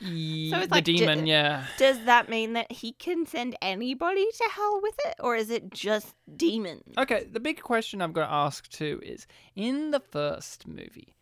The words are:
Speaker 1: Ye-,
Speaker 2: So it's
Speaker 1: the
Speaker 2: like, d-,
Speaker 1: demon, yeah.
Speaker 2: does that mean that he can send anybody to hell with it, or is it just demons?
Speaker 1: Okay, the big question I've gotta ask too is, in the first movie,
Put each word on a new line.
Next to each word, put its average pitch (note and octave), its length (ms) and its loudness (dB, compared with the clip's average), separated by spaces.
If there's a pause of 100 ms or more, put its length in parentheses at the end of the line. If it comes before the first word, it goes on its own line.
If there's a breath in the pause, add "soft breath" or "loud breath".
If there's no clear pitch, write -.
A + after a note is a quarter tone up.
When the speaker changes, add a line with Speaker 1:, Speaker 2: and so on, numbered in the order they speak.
Speaker 1:
Ye-, D#3+ 500 -4
Speaker 2:
So A#3 80 0
it's F#4 120 0
Speaker 1:
the - 40 4
Speaker 2:
like, D4 100 6
d-, E3+ 140 4
Speaker 1:
demon, D#3 300 4
yeah. D3 380 4 (120)
Speaker 2:
does C4 260 4
that A#3+ 240 6
mean A3+ 260 -2
that A#3 180 -4
he A#3 220 -10
can E4+ 320 -2
send A#3+ 360 -6
anybody C4 640 0 (120)
to A4+ 140 0
hell G#4 300 0
with G#4+ 240 -2
it, - 140 -6
or A#3+ 160 0
is A3 120 -2
it A3+ 240 -4
just G#3 440 -2 (180)
demons? G#3 480 0 (160)
Speaker 1:
Okay, - 320 0
the A3+ 80 -8
big D4+ 240 -4
question A3+ 400 -2
I've E3 100 -2
gotta D#3+ 200 0
ask D3 360 0
too - 360 -6
is, - 240 -14 (260 soft breath)
in C#4 380 -2
the C#4 80 2
first - 680 -6
movie, - 560 -16